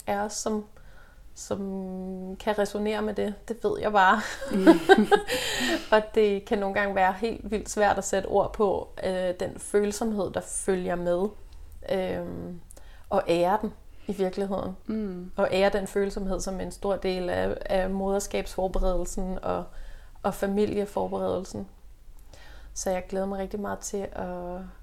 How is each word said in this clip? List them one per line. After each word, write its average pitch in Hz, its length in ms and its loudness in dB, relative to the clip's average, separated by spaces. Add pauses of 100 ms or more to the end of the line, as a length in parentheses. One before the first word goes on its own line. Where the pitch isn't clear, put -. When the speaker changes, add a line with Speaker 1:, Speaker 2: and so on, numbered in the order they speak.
Speaker 1:
af 202 100 0
os, 208 160 -4
som, 214 320 -2 (680)
som - 260 -6 (800)
kan 208 200 -2
resonere 208 420 0
med 214 120 -2
det. 202 200 -2 (140)
Det 220 160 -6
ved - 180 0
jeg 214 100 2
bare. 202 300 8 (300)
<laughs> 330 1400 6
Og 214 100 8 (140)
det 202 300 4
kan 220 120 0
nogle 196 180 -2
gange 202 200 0
være 190 180 4
helt 208 380 -4
vildt 208 180 -2
svært 202 280 4
at 190 60 0
sætte 196 240 0
ord - 260 2
på, 196 360 2 (140)
øh, 185 360 0
den 185 200 -6
følsomhed, 208 720 0
der 180 100 -4
følger 180 540 -2
med. 175 320 2 (640)
Øhm, 175 680 -4 (500)
og 196 180 2
ære 175 340 4
den 214 120 -4 (340)
i 214 60 -2
virkeligheden. 190 640 0 (100)
Speaker 2:
Mm. 185 500 -4
Speaker 1:
Og 196 160 4
ære 196 180 6
den 196 180 0
følsomhed 196 520 0
som 185 200 -4
en 180 120 -6
stor 196 240 -2
del 185 340 -2
af, 190 360 0
af 190 240 2
moderskabsforberedelsen 190 1500 0
og, 180 220 -2 (600)
og 190 100 0
familieforberedelsen. 196 1300 -2 (1080)
Så - 160 -4
jeg 180 200 0
glæder 190 160 -2
mig 196 140 -4
rigtig 196 200 -6
meget 196 200 -6
til 196 320 -6
at 180 460 -6 (260)